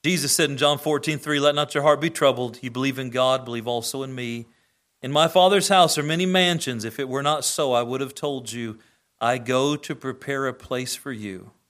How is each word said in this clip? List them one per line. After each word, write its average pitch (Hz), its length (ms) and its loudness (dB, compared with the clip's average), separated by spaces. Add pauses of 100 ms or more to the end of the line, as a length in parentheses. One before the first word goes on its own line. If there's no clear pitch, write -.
Jesus 147 280 0
said 151 160 2
in 139 60 -4
John 143 220 2
fourteen 151 420 -2
three, 147 220 -2
"Let 147 140 4
not 147 200 -2
your 143 80 0
heart 147 160 6
be 165 100 -2
troubled. 127 520 0
You 127 100 -8
believe 127 260 -2
in 131 120 -6
God, 127 340 2
believe 117 240 -6
also 120 340 -4
in 131 140 -8
me. 117 300 -8 (560)
In 131 100 -6
my 151 160 6
Father's 185 400 6
house 180 300 6
are 147 60 0
many 165 220 0
mansions. 170 600 0
If 110 140 -8
it 135 100 -4
were 139 140 -2
not 147 200 0
so, 139 300 0
I 120 80 4
would 123 180 -4
have 135 160 -6
told 127 380 -6
you. 113 260 -8 (400)
I 120 200 2
go 131 360 0
to 147 180 -10
prepare 135 540 -6
a 127 60 -4
place 127 420 -8
for - 160 -12
you. 101 400 -12 (180)